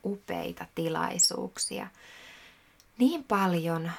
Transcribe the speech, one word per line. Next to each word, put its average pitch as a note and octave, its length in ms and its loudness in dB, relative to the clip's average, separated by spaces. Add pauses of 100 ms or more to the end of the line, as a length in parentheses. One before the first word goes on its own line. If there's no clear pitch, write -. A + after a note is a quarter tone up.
upeita F3 680 -6
tilaisuuksia, E3+ 1120 -2 (1120)
niin C#4+ 260 4
paljon E3+ 760 2